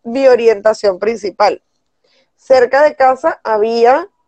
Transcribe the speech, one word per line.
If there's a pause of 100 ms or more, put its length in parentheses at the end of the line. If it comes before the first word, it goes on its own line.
mi
orientación
principal. (760)
Cerca
de
casa
había, (200)